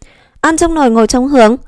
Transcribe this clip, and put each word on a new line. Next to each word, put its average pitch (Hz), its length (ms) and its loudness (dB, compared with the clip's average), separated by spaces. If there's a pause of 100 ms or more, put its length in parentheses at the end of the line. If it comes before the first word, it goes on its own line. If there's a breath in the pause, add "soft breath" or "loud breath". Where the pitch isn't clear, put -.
(400 soft breath)
Ăn 320 160 -2
trông 330 180 -2
nổi, 277 160 0
ngồi 226 160 0
trông 254 220 -2
hướng, 247 280 2 (120)